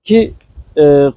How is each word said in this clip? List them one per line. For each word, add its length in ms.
ki, 300
e, 280